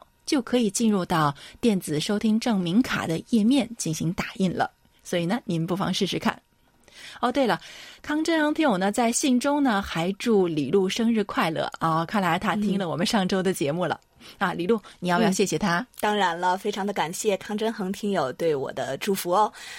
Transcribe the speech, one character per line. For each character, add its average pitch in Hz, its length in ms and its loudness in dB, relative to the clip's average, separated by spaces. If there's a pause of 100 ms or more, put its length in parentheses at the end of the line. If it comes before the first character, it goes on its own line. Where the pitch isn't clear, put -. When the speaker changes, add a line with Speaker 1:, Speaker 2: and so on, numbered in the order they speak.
(260)
Speaker 1:
就 285 160 0
可 - 160 0
以 226 100 2
进 220 220 2
入 196 140 2
到 151 300 2 (260)
电 208 180 4
子 151 220 -2
收 208 180 0
听 220 220 2
证 226 180 0
明 185 240 4
卡 - 240 -2
的 165 220 -2
页 220 160 4
面 254 320 4
进 160 180 -4
行 160 200 -2
打 - 120 -6 (100)
印 185 160 2
了。 - 180 -2 (340)
所 185 140 -2
以 170 80 0
呢， 208 180 0
您 165 220 -2
不 175 100 -2
妨 185 180 -2
试 202 120 -2
试 175 120 -2
看。 - 220 -4 (840)
哦， 247 80 0
对 269 140 2
了， 175 120 2 (440)
康 302 200 -2
真 320 300 2
听 320 100 -2
友 254 140 2
呢， 190 160 0
在 233 180 0
信 247 300 2
中 285 220 2
呢， 220 180 2
还 175 380 -2
祝 202 280 4
李 151 240 -2
璐 190 160 4
生 226 240 0
日 220 140 2
快 202 260 -2
乐。 147 300 -4
哦， 165 260 2
看 208 140 -2
来 175 180 2
他 190 160 -2
听 202 240 0
了 190 80 -4
我 151 80 -4
们 165 120 0
上 196 200 2
周 185 160 0
的 190 120 0
节 147 180 -2
目 175 140 -2
了。 139 120 -2 (400)
Speaker 2:
嗯。 185 120 0
Speaker 1:
啊， - 20 -2
李 170 140 -4
璐， 220 120 2 (200)
你 180 100 -4
要 175 80 4
不 175 80 4
要 170 60 4
谢 190 160 2
谢 160 120 0
他？ 175 200 0
Speaker 2:
嗯， 247 80 -6 (140)
当 208 140 2
然 180 240 2
了， 180 200 2
非 208 120 -4
常 202 160 -4
的 208 60 -2
感 170 180 -2
谢 196 280 0
康 - 180 -8
真 220 160 -2
恒 202 180 -4
听 202 200 -4
友 151 240 0
对 165 200 0
我 131 200 -2
的 131 240 -4
祝 - 160 0
福 185 160 -4
哦。 208 200 4 (280)